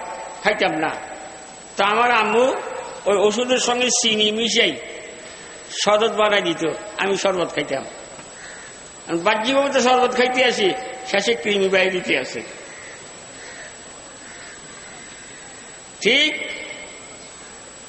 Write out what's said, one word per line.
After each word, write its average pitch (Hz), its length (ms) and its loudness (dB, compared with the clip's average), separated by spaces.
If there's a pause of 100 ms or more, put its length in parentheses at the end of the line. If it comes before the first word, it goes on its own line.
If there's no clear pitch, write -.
(440)
খাইতাম 202 320 2
না। 156 140 0 (880)
তো 196 60 4
আমার 226 280 6
আম্মু 226 420 4 (520)
ওই 202 120 4
ওষুধের 233 420 4
সঙ্গে 240 300 2 (120)
চিনি 214 300 4
মিশাই 214 440 2 (1080)
শরবত 214 280 6
বানাই 202 300 4
দিত, 165 240 0 (320)
আমি 196 200 2
শরবত 180 380 0
খাইতাম। 139 300 -2 (1200)
আমি 170 120 0
বাহ্যিকভাবে 233 500 4
তো 262 120 4
শরবত 247 360 4
খাইতে 254 280 4
আসি, 196 280 4 (340)
শেষে 202 260 2
কৃমি 202 360 2
বাইরে 185 200 6
দিতে 175 300 0
আসে। 131 220 -4 (3500)
ঠিক 285 480 4 (1400)